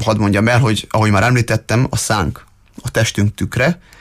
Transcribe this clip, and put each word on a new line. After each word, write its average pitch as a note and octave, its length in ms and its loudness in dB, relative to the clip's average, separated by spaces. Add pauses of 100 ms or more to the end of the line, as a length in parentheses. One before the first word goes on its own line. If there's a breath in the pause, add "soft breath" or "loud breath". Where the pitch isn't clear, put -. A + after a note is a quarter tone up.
hadd A2 160 0
mondjam G#2 300 2
el, A#2+ 100 4
hogy A2 320 0
ahogy G#2+ 200 2
már G2+ 120 2
említettem, A#2 680 0
a A#2+ 60 -4
szánk G2+ 480 -4 (380)
a - 80 -8
testünk G#2 440 0
tükre, D3+ 440 -2 (220 loud breath)